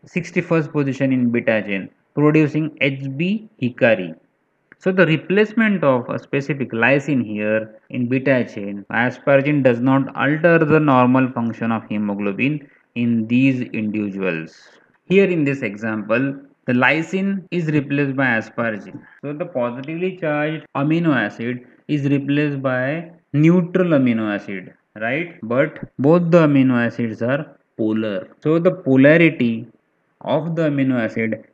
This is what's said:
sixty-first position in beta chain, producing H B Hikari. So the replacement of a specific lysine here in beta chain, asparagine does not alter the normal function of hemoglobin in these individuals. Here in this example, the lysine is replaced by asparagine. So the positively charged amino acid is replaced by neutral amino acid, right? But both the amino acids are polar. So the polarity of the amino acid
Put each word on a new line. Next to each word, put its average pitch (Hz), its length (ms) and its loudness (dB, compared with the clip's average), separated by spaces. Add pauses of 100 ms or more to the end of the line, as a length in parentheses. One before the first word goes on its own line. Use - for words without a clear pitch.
sixty-first 165 680 -2
position 135 420 0
in 123 160 2
beta 113 320 0
chain, 98 280 -6 (260)
producing 151 640 2
H 135 260 -2 (120)
B 196 320 -4 (120)
Hikari. 110 540 0 (640)
So 190 140 -2
the 185 120 4
replacement 202 760 0
of 127 260 2
a - 100 -6
specific 139 520 -4
lysine 127 540 2
here 107 640 -4
in 123 180 -4
beta 127 380 0
chain, 101 460 -10
asparagine 139 680 2
does 120 200 4
not 135 340 2
alter 156 480 4
the 151 160 4
normal 131 540 4
function 117 380 -4
of 110 180 -4
hemoglobin 104 760 -2 (300)
in 117 320 0
these 127 340 2
individuals. 98 1080 -6 (360)
Here 196 200 4
in 175 180 0
this 139 180 -2
example, 110 720 -2 (300)
the 123 80 -2
lysine 165 800 0
is 175 160 -2
replaced 143 480 -2
by 135 100 0
asparagine. 107 760 -4 (200)
So 143 120 -8
the 147 120 -8
positively 135 720 -6
charged 151 480 -4 (100)
amino 156 380 0
acid 120 520 -4 (240)
is 147 160 -2
replaced 143 560 0
by 135 500 -4 (220)
neutral 175 560 2
amino 117 440 2
acid, 95 400 -10 (220)
right? 135 480 -6
But 127 560 -2
both 165 320 4
the 165 160 6
amino 131 380 2
acids 117 360 -6
are 143 360 -4 (200)
polar. 110 520 -2 (120)
So 160 180 2
the 175 120 2
polarity 131 960 4 (540)
of 156 340 -2
the 160 140 0
amino 131 320 0
acid 110 420 -4 (100)